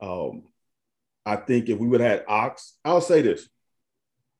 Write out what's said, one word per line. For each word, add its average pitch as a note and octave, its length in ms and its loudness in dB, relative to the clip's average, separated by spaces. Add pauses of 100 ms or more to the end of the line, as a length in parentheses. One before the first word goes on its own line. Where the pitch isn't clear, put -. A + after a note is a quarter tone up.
Um, F2+ 400 -8 (840)
I G#2+ 120 -2
think A#2 340 -2
if G#2 80 -2
we A#2 100 -2
would A#2+ 140 4
have A#2+ 80 2
had G2 180 -2
Ox, A2 560 -4
I'll E3+ 160 2
say E3+ 220 4
this. G#2 260 -2 (920)